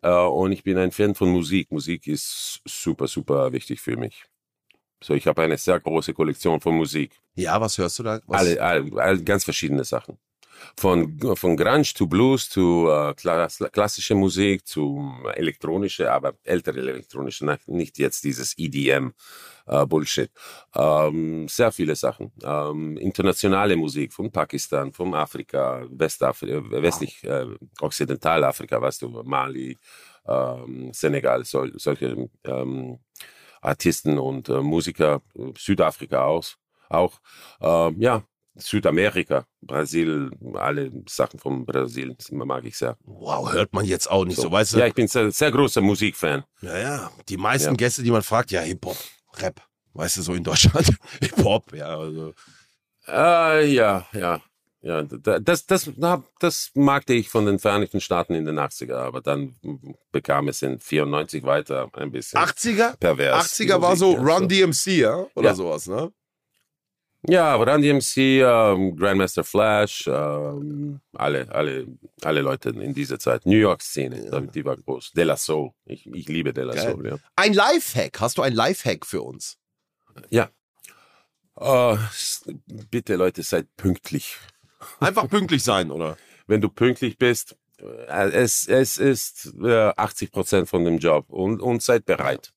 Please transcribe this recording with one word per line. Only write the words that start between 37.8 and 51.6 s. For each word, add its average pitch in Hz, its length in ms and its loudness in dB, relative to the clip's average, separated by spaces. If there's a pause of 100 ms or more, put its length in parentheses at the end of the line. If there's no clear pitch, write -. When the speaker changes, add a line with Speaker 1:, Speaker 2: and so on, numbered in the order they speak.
Speaker 1:
ja, 113 220 0 (340)
Südamerika, 87 880 0 (160)
Brasil, 76 680 -2 (240)
alle 67 380 -4 (160)
Sachen - 320 -4
von 67 260 -6
Brasil 64 480 -4 (160)
mag 65 340 -6
ich 58 140 -14
sehr. 60 240 -6
Speaker 2:
Wow, - 500 -8
hört 98 200 0
man 104 120 0
jetzt 92 240 -2
auch 95 160 2
nicht 90 120 -4
so, - 60 0
Speaker 1:
So. 85 100 -2
Speaker 2:
weißt 107 220 2
du? 113 40 6
Speaker 1:
Ja, 120 80 6
ich 107 80 0
bin 113 140 2
sehr, 107 240 2
sehr 151 180 2
großer 123 300 2
Musikfan. 95 640 0 (160)
Speaker 2:
Ja, 90 180 -8
ja, 131 320 -6 (180)
die 98 80 -8
meisten 131 340 0
Speaker 1:
Ja. 139 60 2
Speaker 2:
Gäste, 123 280 0
die 117 80 4
man 110 100 4
fragt, 113 300 0
ja, 92 80 0
Hip-Hop, 90 360 -8 (420)
Rap, - 220 -6 (340)
weißt 82 240 -4
du, 92 40 -6
so 87 120 -4
in 87 100 -4
Deutschland, - 440 4 (180)
<laughs> - 140 -12
Hip-Hop, - 540 0